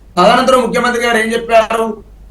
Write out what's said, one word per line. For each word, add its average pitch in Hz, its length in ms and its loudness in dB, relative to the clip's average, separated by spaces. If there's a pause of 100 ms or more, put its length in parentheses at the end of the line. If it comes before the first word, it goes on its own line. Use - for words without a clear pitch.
(160)
తదనంతరం 247 440 2
ముఖ్యమంత్రి 233 460 -2
గారు 233 120 0
ఏం 226 140 -4
చెప్పారు, 226 720 0 (280)